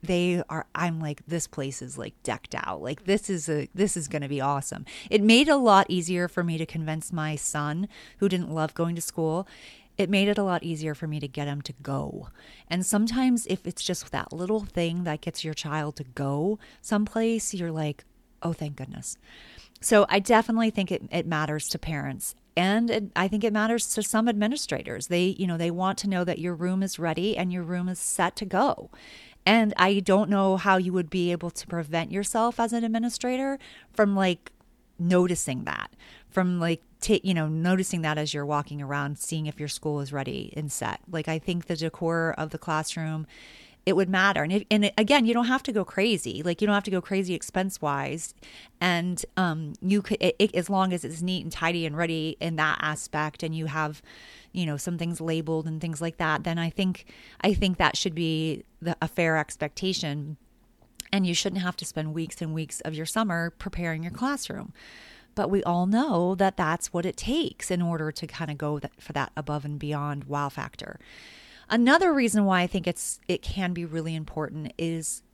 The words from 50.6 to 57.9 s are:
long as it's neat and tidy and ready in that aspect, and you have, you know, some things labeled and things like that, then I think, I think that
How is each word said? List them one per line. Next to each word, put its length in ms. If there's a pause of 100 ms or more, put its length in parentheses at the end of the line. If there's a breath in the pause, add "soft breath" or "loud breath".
long 240
as 120
it's 180
neat 220
and 80
tidy 340
and 100
ready 440
in 160
that 240
aspect, 640
and 100
you 120
have, 360 (480 loud breath)
you 160
know, 100
some 220
things 220
labeled 480
and 120
things 200
like 160
that, 260
then 160
I 100
think, 360 (380 loud breath)
I 120
think 220
that 200